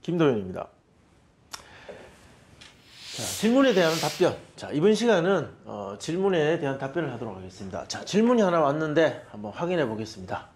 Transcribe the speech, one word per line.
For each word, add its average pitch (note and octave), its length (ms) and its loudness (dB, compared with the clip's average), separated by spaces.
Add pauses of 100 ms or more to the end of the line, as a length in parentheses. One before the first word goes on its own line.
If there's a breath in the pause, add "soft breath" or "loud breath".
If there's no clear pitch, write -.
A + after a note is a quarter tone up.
김도현입니다. A#2+ 640 0 (2500 loud breath)
자, A#2 60 -8
질문에 B3 500 4
대한 E3+ 220 4
답변. D3+ 420 0 (180)
자, G2 160 -12
이번 E3 220 4
시간은, F#3+ 560 2 (160)
어, G#2 320 -10
질문에 E3+ 640 0
대한 C3+ 180 -4
답변을 C#3 360 -6
하도록 A2 220 -10
하겠습니다. F#2+ 520 -12
자, - 180 -10
질문이 A3+ 380 4
하나 F3 180 4
왔는데 D3+ 680 2
한번 G#2 200 -12
확인해 E3+ 360 -2
보겠습니다. G#2 680 -8